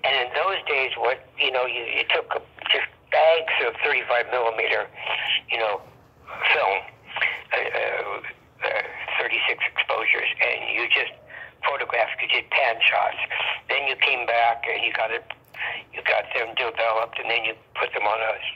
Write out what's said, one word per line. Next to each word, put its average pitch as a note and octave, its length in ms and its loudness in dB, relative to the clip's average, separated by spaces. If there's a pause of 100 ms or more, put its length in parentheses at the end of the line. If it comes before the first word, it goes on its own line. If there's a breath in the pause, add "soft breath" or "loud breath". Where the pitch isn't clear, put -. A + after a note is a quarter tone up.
And C3+ 80 2
in B2+ 200 0
those F3 360 0
days, C3+ 280 0
what, A#2+ 280 0 (120)
you C#3 140 2
know, B2+ 140 2
you, A#2+ 180 -4
you A#2+ 200 -2 (100)
took - 180 0 (400)
just - 160 -6 (240)
bags D#3+ 420 6 (140)
of A2+ 160 -2
thirty-five A#2+ 480 0
millimeter, A2+ 560 0 (640 loud breath)
you A2+ 60 -2
know, G#2+ 240 0 (720)
film, G2 240 2 (720 loud breath)
uh, - 80 0
uh, G#2+ 640 -4 (400)
uh, G#2 220 -2 (340)
thirty-six A#2+ 460 0 (100)
exposures, - 640 0
and A#2 380 0
you A#2+ 160 0
just B2+ 240 2 (500 loud breath)
photographed, B2+ 560 0
you B2 60 -2
did - 240 2
pan C3+ 320 4
shots. - 340 4 (520 loud breath)
Then C#3 180 0
you C3+ 80 0
came B2+ 320 2
back A#2 420 4
and A#2+ 160 -2
you A2+ 80 0
got A2+ 160 0
it, A#2 160 -4 (680 loud breath)
you - 100 -10
got - 300 2
them A2+ 180 -2
developed, A#2 640 0
and A2+ 140 -4
then A#2 120 0
you A2 100 -2 (200)
put - 200 -2
them G#2 100 -4
on G#2+ 180 2
a A2 120 -2 (220)